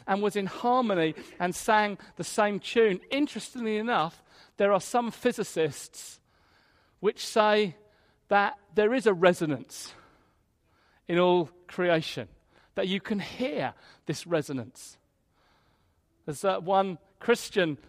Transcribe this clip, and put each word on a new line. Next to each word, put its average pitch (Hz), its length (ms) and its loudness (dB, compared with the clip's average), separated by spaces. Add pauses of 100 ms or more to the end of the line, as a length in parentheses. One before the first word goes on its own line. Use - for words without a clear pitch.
and 196 140 0
was 208 140 0
in 196 120 -2
harmony 208 680 0 (240)
and 180 160 -2
sang 208 420 0 (200)
the 170 80 -8
same 208 340 0
tune. 220 400 2 (120)
Interestingly 240 640 -4
enough, 214 440 -2 (360)
there 202 160 4
are 180 80 4
some 240 280 -2
physicists - 1120 -4 (800)
which 208 260 -4
say 214 520 2 (500)
that 202 300 2 (160)
there 214 200 4
is 247 140 2
a 208 60 6
resonance 170 800 0 (1120)
in 175 120 0
all 180 300 4 (180)
creation, 165 600 -2 (480)
that 196 120 -2
you 190 120 -2
can 208 200 -4
hear 185 540 -4 (320)
this - 200 -8
resonance. 147 720 -6 (1300)
There's, 147 180 -10
uh, 190 160 0
one 190 380 0 (220)
Christian 180 580 0 (120)